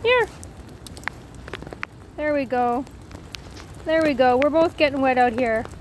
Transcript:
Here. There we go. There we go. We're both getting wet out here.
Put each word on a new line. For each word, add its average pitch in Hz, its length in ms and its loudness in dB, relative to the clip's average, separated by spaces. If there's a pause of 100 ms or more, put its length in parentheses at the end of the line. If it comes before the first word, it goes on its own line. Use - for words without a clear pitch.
Here. 480 240 4 (1900)
There 302 180 -2
we 285 120 2
go. 247 400 -2 (1000)
There 320 180 2
we 302 100 4
go. 247 240 4
We're 277 120 4
both 330 280 4
getting 285 240 2
wet 262 160 2
out 247 160 4
here. 226 320 0 (160)